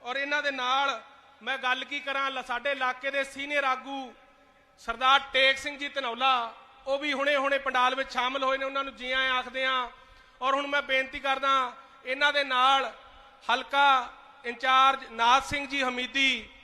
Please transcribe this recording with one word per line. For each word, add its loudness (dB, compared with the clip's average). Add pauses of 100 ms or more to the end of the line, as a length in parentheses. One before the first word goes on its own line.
ਔਰ -6
ਇਹਨਾਂ -2
ਦੇ -2
ਨਾਲ -2 (400)
ਮੈਂ -6
ਗੱਲ -2
ਕੀ -6
ਕਰਾਂ, -4
ਲ-, -8
ਸਾਡੇ -4
ਇਲਾਕੇ -4
ਦੇ -2
ਸੀਨੀਅਰ -4
ਆਗੂ -4 (680)
ਸਰਦਾਰ 4 (140)
ਟੇਕ 4
ਸਿੰਘ -10
ਜੀ -6
ਧਨੌਲਾ, -2 (340)
ਉਹ -2
ਵੀ -2
ਹੁਣੇ-ਹੁਣੇ 0
ਪੰਡਾਲ 2
ਵਿੱਚ -4
ਸ਼ਾਮਲ -2
ਹੋਏ 0
ਨੇ, -6
ਉਹਨਾਂ -4
ਨੂੰ -10
ਜੀ -8
ਆਇਆਂ 0
ਆਖਦੇ -4
ਹਾਂ। 0 (520)
ਔਰ 0
ਹੁਣ -2
ਮੈਂ 0
ਬੇਨਤੀ -2
ਕਰਦਾ, 0 (320)
ਇਹਨਾਂ 2
ਦੇ 2
ਨਾਲ 2 (600)
ਹਲਕਾ 2 (320)
ਇੰਚਾਰਜ 4 (120)
ਨਾਥ 4
ਸਿੰਘ -4
ਜੀ -2
ਹਮੀਦੀ 0 (140)